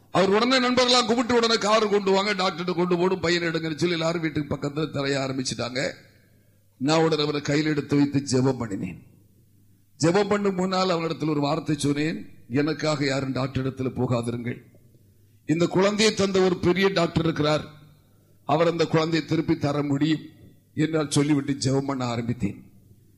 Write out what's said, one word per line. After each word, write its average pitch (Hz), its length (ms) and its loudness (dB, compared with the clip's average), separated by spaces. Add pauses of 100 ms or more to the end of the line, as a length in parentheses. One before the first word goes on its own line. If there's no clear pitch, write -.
(120)
அவர் 190 180 4
உடனே 240 280 4 (100)
நண்பர்களாம் 247 380 4
கூப்பிட்டு 240 300 2
உடனே 226 200 4
கார் 214 320 2
கொண்டு 202 240 2
வாங்க, 196 220 2
டாக்டர்கிட்ட 180 420 -2
கொண்டு 175 220 2
போடும், 185 220 0
பையனை 170 280 0
எடுங்கன்னு 160 300 -2
சொல்லி 170 220 0
எல்லாரும் 165 220 -2
வீட்டுக்கு 156 340 -2
பக்கத்துல 143 380 -4
தரைய 139 260 -2
ஆரம்பிச்சுட்டாங்க. 127 640 -4 (960)
நான் 156 260 2
உடனே 160 180 0
அவரை 147 200 -2
கையில் 151 320 0
எடுத்து 147 220 -2
வைத்து 143 300 2
ஜெபம் 127 360 2
பண்ணினேன். 98 380 -8 (1000)
ஜெபம் 185 300 4
பண்ணும் 202 260 0
முன்னால் 185 340 0
அவனிடத்தில் 165 400 -2
ஒரு 151 100 0
வார்த்தை 151 380 -2
சொன்னேன், 147 420 -2 (300)
"எனக்காக 147 560 -2
யாரும் 135 260 -2
டாக்டர் 131 320 -4
இடத்துல 131 320 -4
போகாதிருங்கள். 120 640 -4 (920)
இந்த 165 160 2
குழந்தையை 202 480 2
தந்த 196 260 0
ஒரு 180 180 2
பெரிய 180 300 2
டாக்டர் 170 360 0
இருக்கிறார், 151 400 0 (840)
அவர் 160 180 2
அந்த 165 180 2
குழந்தையை 160 420 0
திருப்பி 160 300 0
தர 143 260 0
முடியும்" 147 420 0 (500)
என்றால் 156 360 -2
சொல்லிவிட்டு 143 420 2
ஜெபம் 131 320 0
பண்ண 135 200 -4
ஆரம்பித்தேன். 117 520 -4 (600)